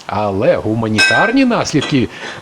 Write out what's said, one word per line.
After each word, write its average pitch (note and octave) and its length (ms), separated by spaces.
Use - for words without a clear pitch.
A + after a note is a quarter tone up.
Але G#2 500
гуманітарні A2+ 880
наслідки, D3 640